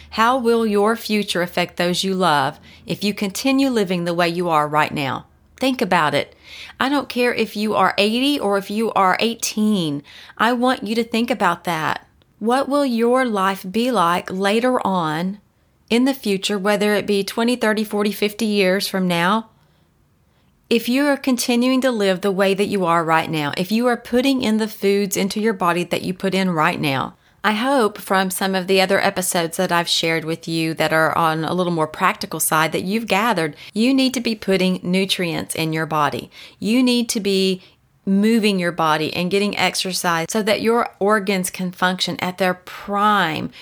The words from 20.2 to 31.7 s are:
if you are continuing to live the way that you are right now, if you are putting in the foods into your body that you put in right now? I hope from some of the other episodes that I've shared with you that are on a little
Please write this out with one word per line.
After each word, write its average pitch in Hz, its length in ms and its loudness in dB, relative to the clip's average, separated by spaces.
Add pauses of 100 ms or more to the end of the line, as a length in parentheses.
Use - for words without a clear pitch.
if 233 180 0
you 269 180 2
are 285 100 2
continuing 254 640 0
to 269 80 2
live 196 300 0
the 202 120 0
way 190 220 2
that 202 120 0
you 190 180 -2
are 170 200 2
right 160 260 2
now, 151 260 -2
if 180 140 -2
you 226 160 2
are 240 100 2
putting 254 460 0
in 220 140 2
the 220 100 0
foods 202 500 0
into 190 240 -2
your 220 120 2
body 175 320 0
that - 180 -4
you 180 120 -4
put 185 200 -4
in 190 160 0
right 165 300 0
now? 139 360 -2 (280)
I 214 80 2
hope 233 460 0
from 190 320 0
some 190 240 -2
of 185 120 -2
the 190 140 4
other 190 180 2
episodes 185 600 -2
that 180 120 0
I've 170 180 0
shared 165 360 0
with 165 240 -6
you 160 260 0
that 156 200 0
are 160 220 2
on 160 280 0
a 151 80 -2
little 175 220 0